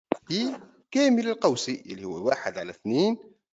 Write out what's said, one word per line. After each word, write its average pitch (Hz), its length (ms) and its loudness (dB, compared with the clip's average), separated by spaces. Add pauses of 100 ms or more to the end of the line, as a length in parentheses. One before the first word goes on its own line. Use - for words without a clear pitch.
(280)
في 240 320 -4 (300)
كامل 247 380 4
القوسي 135 580 0
اللي 95 180 -12
هو 90 220 -6
واحد 101 320 -2
على 87 120 -8
اثنين 165 480 0 (360)